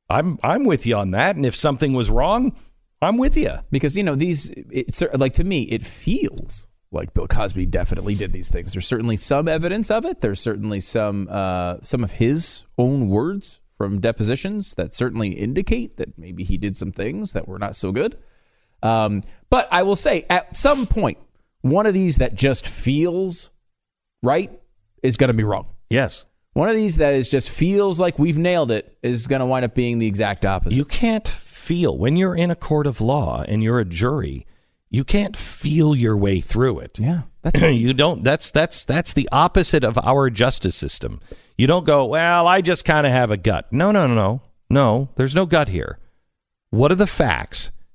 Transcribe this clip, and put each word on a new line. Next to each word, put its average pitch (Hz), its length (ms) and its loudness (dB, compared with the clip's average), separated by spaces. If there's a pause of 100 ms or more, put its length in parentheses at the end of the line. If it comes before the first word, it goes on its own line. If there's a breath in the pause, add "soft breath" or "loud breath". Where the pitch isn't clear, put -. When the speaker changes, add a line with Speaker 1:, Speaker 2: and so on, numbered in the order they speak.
Speaker 1:
I'm, 156 340 0
I'm 214 220 2
with 165 200 2
you 117 120 2
on 101 140 -2
that. 156 260 2
And 143 80 0
if 117 100 0
something 143 380 0
was 120 160 0
wrong, 196 440 2 (480 soft breath)
I'm 196 160 2
with 277 200 4
you. 294 220 0 (120)
Speaker 2:
Because, 143 240 0
you 202 80 0
know, 151 120 0
these, 156 340 -2
it's - 480 -8
cer-, - 160 -2
like, 135 220 2
to 170 100 4
me, 180 180 -2
it 113 200 -4
feels - 840 -6 (240)
like - 220 -8
Bill - 140 0
Cosby 95 380 2
definitely 90 500 -2
did 95 180 -4
these - 180 -4
things. 95 220 -4
There's 92 120 -6
certainly 117 300 -2
some 147 320 0
evidence 175 420 -2
of 220 140 0
it. 359 160 -6
There's 101 220 -2
certainly 104 400 -4
some, 101 500 -4
uh, 90 520 -4
some 123 200 -4
of 101 80 -4
his 143 520 -2 (140)
own 127 300 2
words 151 540 -2 (160)
from 101 240 -4
depositions 127 720 -2
that 87 180 -6
certainly 107 360 -4
indicate 190 680 -4
that - 240 -12
maybe 87 240 -12
he - 140 0
did 101 200 -4
some 87 140 -6
things 160 400 -8
that - 160 -6
were 95 100 -12
not 101 200 -8
so 95 160 -4
good. 160 240 -2 (680)
Um, 107 400 0 (260 soft breath)
but 247 220 2
I 180 120 4
will 196 120 2
say, 208 340 0
at - 280 0
some 277 280 2
point, 175 320 0 (440)
one 170 240 2
of 208 80 4
these 180 240 2
that 120 180 2
just 127 320 0
feels 175 840 -2 (720)
right 120 300 0 (500)
is 127 160 0
gonna 127 160 4
be 110 100 2
wrong. 104 240 -2 (220)
Speaker 1:
Yes. 123 360 -2 (280)
Speaker 2:
One 175 160 2
of 226 60 2
these 208 220 0
that 143 180 4
is 131 160 0
just 135 180 0
feels 190 500 2
like 180 200 0
we've 160 180 2
nailed 165 340 2
it - 300 -4
is 123 260 -2
gonna 131 180 0
wind 127 200 0
up 113 80 -4
being 120 260 0
the 113 80 0
exact 101 380 -2
opposite. 95 320 2
Speaker 1:
You 143 80 2
can't 220 420 0
feel, 165 680 -2
when 123 180 2
you're 185 200 2
in 170 160 0
a 165 40 -2
court 151 300 0
of 127 160 -2
law 110 460 0
and 107 160 0
you're 120 160 2
a 107 60 0
jury, 87 600 -4 (440)
you 131 140 0
can't 208 320 2
feel 151 600 2
your 110 220 2
way 98 240 2
through 120 380 0
it. - 200 -14
Speaker 2:
Yeah, 147 240 -2 (180)
that's - 200 2
Speaker 1:
<clears throat> - 20 4
You 127 300 2
don't, 147 300 0
that's, 135 280 0
that's, - 320 -2
that's 165 300 -4
the - 180 0
opposite 151 520 2
of 113 140 0
our 135 320 2
justice 113 460 0
system. 60 440 -8 (380 loud breath)
You 120 100 4
don't 170 180 4
go, 143 200 4
"Well, 170 420 2
I 190 140 4
just 175 220 0
kinda 151 260 2
have 123 220 2
a 104 60 0
gut." 90 340 -2
No, 170 200 2
no, 190 160 4
no, 120 80 2
no. 110 260 0 (280)
No, 131 460 2
there's 131 200 0
no 185 100 2
gut 156 240 2
here. 90 300 -6 (720)
What 131 200 4
are 185 40 2
the 196 120 4
facts? - 640 -2 (220)